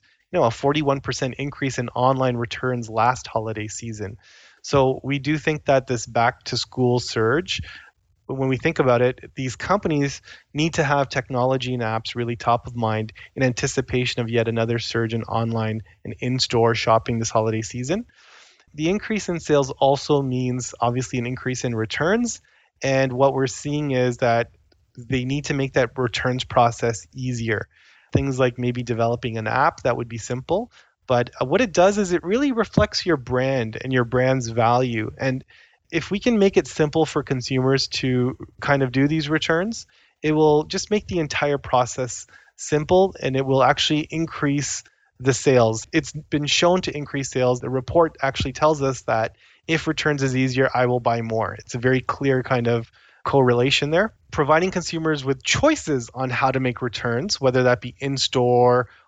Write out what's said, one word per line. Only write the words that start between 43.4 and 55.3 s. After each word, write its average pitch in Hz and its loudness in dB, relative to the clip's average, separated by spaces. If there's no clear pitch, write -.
will 135 4
actually 147 2
increase 147 -2
the 127 2
sales. 117 4
It's 156 -2
been 147 -2
shown 175 4
to 147 -6
increase 143 -6
sales. 127 2
The 127 -8
report 151 2
actually 135 -2
tells 151 2
us 135 -2
that 113 -2
if 160 -2
returns 151 0
is 131 0
easier, 131 2
I 123 2
will 123 0
buy 117 0
more. 113 -2
It's - -16
a 123 -6
very 127 2
clear 131 -2
kind 120 0
of 117 -2
correlation 131 2
there. 190 0
Providing 160 2
consumers 160 -4
with 135 -2